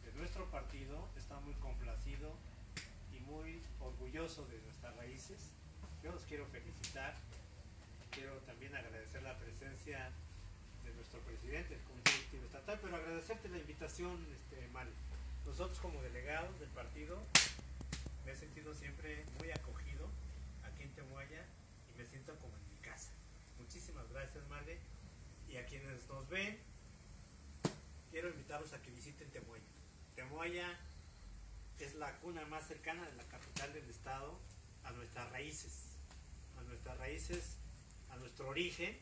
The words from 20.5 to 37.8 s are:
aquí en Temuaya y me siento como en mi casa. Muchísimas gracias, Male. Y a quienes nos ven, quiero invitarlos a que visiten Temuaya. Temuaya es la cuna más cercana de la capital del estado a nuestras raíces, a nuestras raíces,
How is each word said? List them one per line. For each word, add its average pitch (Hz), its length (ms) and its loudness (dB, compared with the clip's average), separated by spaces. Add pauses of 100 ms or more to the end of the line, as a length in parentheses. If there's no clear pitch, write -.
aquí - 180 -4
en 139 100 -4
Temuaya 139 520 -4 (480)
y - 40 -8
me 120 80 -4
siento 139 340 -6
como - 180 -4
en - 140 -6
mi - 80 -8
casa. - 300 -4 (500)
Muchísimas - 520 -2
gracias, 135 380 0
Male. 147 280 -2 (680)
Y 131 80 -2
a 123 100 0
quienes 135 440 -2
nos 135 180 0
ven, 196 320 4 (1500)
quiero 165 180 4
invitarlos 147 440 -2
a - 80 -4
que 123 100 -8
visiten 135 400 -6
Temuaya. 117 320 -6 (520)
Temuaya 170 640 2 (1000)
es 139 160 0
la 151 240 2
cuna 165 260 0
más 151 220 0
cercana 165 420 2
de 131 60 -6
la - 80 -6
capital - 500 0
del 143 160 -4
estado 135 480 0 (460)
a 123 80 -2
nuestras 120 400 -2
raíces, 147 420 0 (840)
a - 20 -2
nuestras 123 380 -2
raíces, 151 580 2 (540)